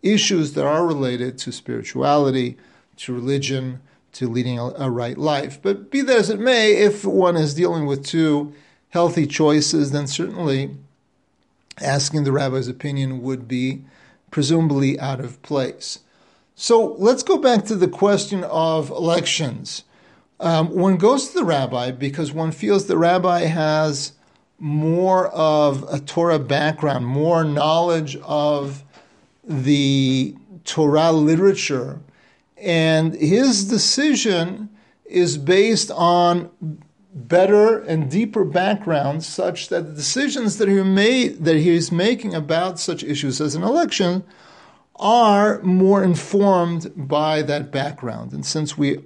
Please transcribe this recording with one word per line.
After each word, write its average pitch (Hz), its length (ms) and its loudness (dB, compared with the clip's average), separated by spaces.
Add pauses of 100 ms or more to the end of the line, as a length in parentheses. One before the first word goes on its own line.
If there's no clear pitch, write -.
issues 180 500 2
that 143 120 -2
are 156 200 2
related 127 540 -4
to 127 120 -10
spirituality, 131 1040 0 (420)
to - 140 -12
religion, 131 680 -4 (300)
to 123 180 -6
leading 123 300 -2
a, 120 60 -4
a 131 260 -6
right 123 260 -6
life. 143 420 -4
But 196 300 -4
be 277 120 -2
that 254 140 2
as 208 140 2
it 208 100 -2
may, 226 340 4
if 208 300 2
one 185 320 2
is 151 200 0
dealing 170 320 0
with 139 180 -4
two 147 480 0 (360)
healthy 170 360 2
choices, 147 640 2
then 143 160 -4
certainly 143 720 -4 (1040)
asking 143 420 -2
the 139 80 0
rabbi's 135 360 -2
opinion 131 540 -6
would 123 260 -8
be 131 360 -4 (460)
presumably 143 720 0
out 131 200 -6
of - 220 -12
place. - 580 -6 (560)
So 226 420 2
let's 233 240 2
go 381 160 2
back 240 280 2
to 220 100 -2
the 180 120 2
question 196 560 0
of 160 460 -2
elections. 165 920 -4 (560)
Um, 165 300 2
one 185 280 2
goes 254 320 2
to 359 100 -2
the 254 60 0
rabbi 131 460 -2
because 139 400 -6
one 160 200 -4
feels 196 360 0
the 180 100 2
rabbi 175 440 2
has 156 720 -2 (460)
more 170 680 0
of 151 640 2
a 139 80 -4
Torah 165 400 0
background, 139 680 -2
more 156 380 0
knowledge 156 800 0
of 143 600 -2 (600)
the 139 920 0 (280)
Torah 156 480 2
literature, 160 880 0 (580)
and 160 560 0
his 202 540 2
decision 208 1000 0 (360)
is 170 320 0
based 190 540 2
on 175 580 2 (640)
better 196 640 4
and 160 320 -2
deeper 214 320 0
background, 160 800 -2
such - 460 -6
that 165 180 -4
the 156 60 -14
decisions 220 640 -2
that 208 100 2
he 196 160 4
made, 202 640 2
that 165 100 4
he 156 140 4
is 165 220 2
making 190 440 0
about 165 440 -2
such - 240 -6
issues 143 380 -4
as 147 140 -2
an 170 80 -4
election 196 600 0 (760)
are 214 680 4
more 190 400 4
informed 175 920 0
by 151 460 -2
that 143 300 -4
background. 123 600 -8
And 143 120 -10
since 151 320 -4
we 80 280 -2